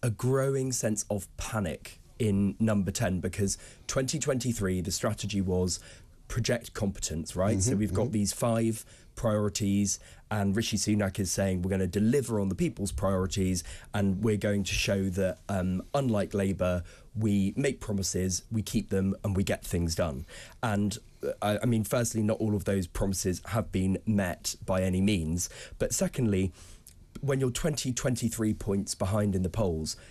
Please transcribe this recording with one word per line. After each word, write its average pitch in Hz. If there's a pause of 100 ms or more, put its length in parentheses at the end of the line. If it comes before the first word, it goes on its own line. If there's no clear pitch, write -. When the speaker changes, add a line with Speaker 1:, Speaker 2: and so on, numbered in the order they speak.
Speaker 1:
a 123
growing 131
sense 107
of 104 (100)
panic - (200)
in 101
Number 101
Ten, 92
because 95 (300)
twenty 135
twenty-three, 113
the 87
strategy 101
was 92 (480)
project -
competence, -
right? 98
So 113
Speaker 2:
Mm-hmm, 185
Speaker 1:
we've 101
got 104
Speaker 2:
mm-hmm. -
Speaker 1:
these 101
five 113 (300)
priorities, 101 (320)
and 101
Rishi 110
Sunak 104
is 95
saying, 95
"We're 95
gonna 95
deliver 110
on 98
the 92
people's 101
priorities, 92 (280)
and 101
we're 110
going 101
to 95
show 98
that, 92 (100)
um, 92 (100)
unlike 117
Labour, 90 (340)
we 101
make 135
promises, 92
we 107
keep 98
them, 95
and 98
we 98
get -
things 85
done." 76 (380)
And, 104 (240)
uh, 69 (100)
I, 104
I -
mean, 113
firstly, 113
not 107
all 107
of 95
those 98
promises 95
have 110
been 95
met 98 (100)
by 92
any 95
means, 87 (300)
but -
secondly, 104 (640)
when 135
you're 127
twenty, 135
twenty-three 117
points 98
behind 101
in 92
the 92
polls, 82 (140)